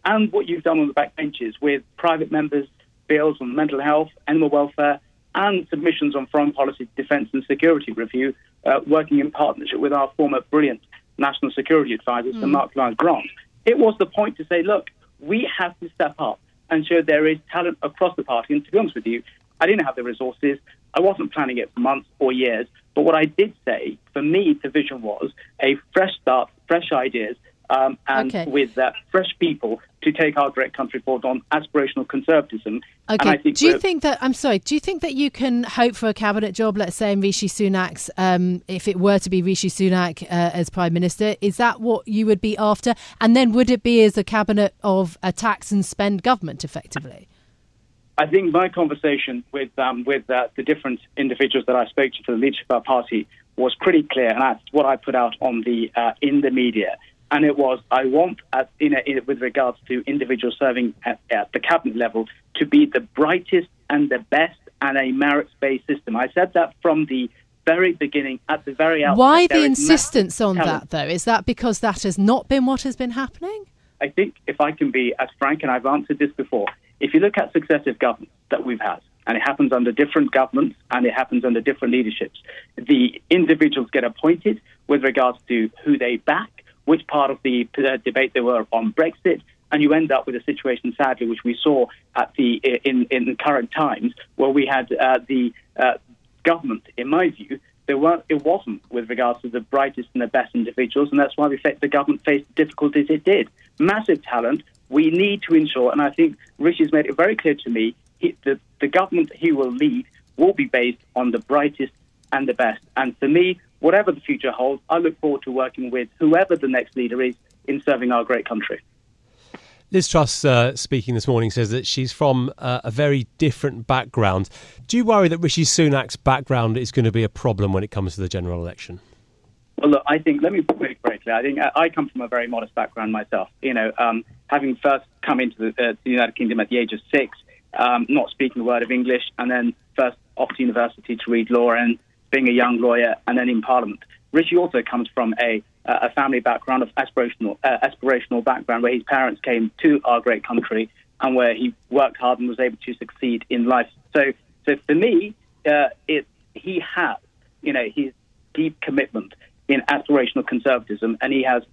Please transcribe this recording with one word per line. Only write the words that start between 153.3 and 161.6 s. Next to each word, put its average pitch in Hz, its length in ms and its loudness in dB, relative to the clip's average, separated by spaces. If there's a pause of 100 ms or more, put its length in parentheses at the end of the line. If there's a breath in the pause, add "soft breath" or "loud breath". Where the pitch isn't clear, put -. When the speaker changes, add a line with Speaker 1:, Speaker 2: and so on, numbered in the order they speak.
Speaker 1:
in 123 160 0
life. 123 220 2 (260)
So, 135 200 -2 (320)
so 143 100 2 (100)
for 147 80 0
me, 202 420 2 (300)
uh, 147 220 2 (180)
it, 151 220 -4 (260)
he 185 300 -8 (120)
has, 151 200 -2 (460)
you 302 100 -4
know, 254 140 -2 (100)
his 135 160 -4 (420)
deep 156 280 -4
commitment 135 520 -4 (340 soft breath)
in - 140 0
aspirational 139 640 0
conservatism, 113 760 -2
and 131 100 -2
he 135 120 0
has 123 180 0 (120)